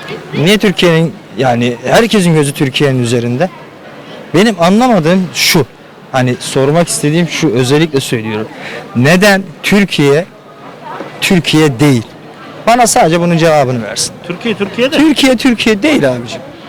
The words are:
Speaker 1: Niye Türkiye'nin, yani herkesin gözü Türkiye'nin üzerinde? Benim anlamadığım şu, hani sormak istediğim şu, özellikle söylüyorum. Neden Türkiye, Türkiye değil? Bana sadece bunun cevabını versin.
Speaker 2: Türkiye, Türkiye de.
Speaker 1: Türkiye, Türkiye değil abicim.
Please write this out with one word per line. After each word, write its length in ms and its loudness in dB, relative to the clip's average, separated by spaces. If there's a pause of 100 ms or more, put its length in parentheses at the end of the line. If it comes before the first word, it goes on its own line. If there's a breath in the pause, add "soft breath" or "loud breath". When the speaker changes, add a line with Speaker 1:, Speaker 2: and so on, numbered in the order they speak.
(380)
Speaker 1:
Niye 200 2
Türkiye'nin, 560 2 (240)
yani 380 0 (100)
herkesin 480 2
gözü 200 2
Türkiye'nin 500 0
üzerinde? 460 -2 (840)
Benim 260 4
anlamadığım 720 2
şu, 320 0 (460)
hani 280 0
sormak 480 0
istediğim 420 -2
şu, 200 -2
özellikle 500 0
söylüyorum. 480 -4 (480 loud breath)
Neden 480 4 (200)
Türkiye, 640 2 (960)
Türkiye 580 0
değil? 240 2 (640)
Bana 200 4
sadece 320 2
bunun 180 2
cevabını 460 2
versin. 300 -8 (140)
Speaker 2:
Türkiye, 280 -6
Türkiye 360 -4
de. 60 -2
Speaker 1:
Türkiye, 400 2
Türkiye 460 0
değil 280 2
abicim. 300 -8 (280)